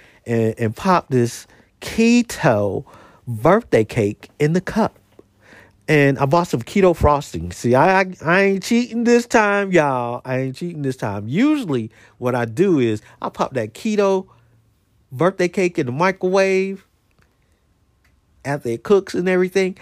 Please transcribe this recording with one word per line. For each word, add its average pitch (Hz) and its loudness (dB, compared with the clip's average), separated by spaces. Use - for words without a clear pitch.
and, 113 0
and 113 -2
pop - 0
this 120 -2
keto 135 0
birthday 123 2
cake 104 -4
in 151 0
the 180 0
cup. - -4
And 143 4
I 139 2
bought 170 2
some 123 -4
keto 185 2
frosting. 143 0
See, 120 0
I, 190 4
I, 185 -4
I 175 2
ain't 196 0
cheating 233 -2
this 240 4
time, 202 2
y'all. 127 0
I 131 -4
ain't 131 -6
cheating 160 -10
this 131 -4
time. 104 -6
Usually 170 -2
what 123 -2
I 120 0
do 151 2
is 110 0
I - -6
pop - -6
that 110 -6
keto 196 0
birthday 175 0
cake 180 -2
in 151 -2
the 120 -6
microwave. 190 0
After 139 -6
it 117 -6
cooks 196 0
and 180 -2
everything, 185 0